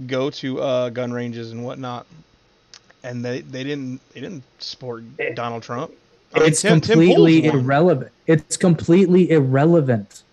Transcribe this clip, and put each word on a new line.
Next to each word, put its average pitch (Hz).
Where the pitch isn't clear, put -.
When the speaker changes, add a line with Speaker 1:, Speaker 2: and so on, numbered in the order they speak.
Speaker 1:
go 131
to, 135
uh, 127
gun 123
ranges 117
and 117
whatnot, 127
and 123
they, 123
they 131
didn't, 135
they -
didn't 143
support 120
Speaker 2:
It, 120
Speaker 1:
Donald 117
Trump. 127
I 151
mean, 156
Speaker 2:
it's 151
Speaker 1:
Tim, 170
Tim -
Pool's 170
Speaker 2:
completely 165
Speaker 1:
one. 143
Speaker 2:
irrelevant. 139
It's 160
completely 175
irrelevant. 135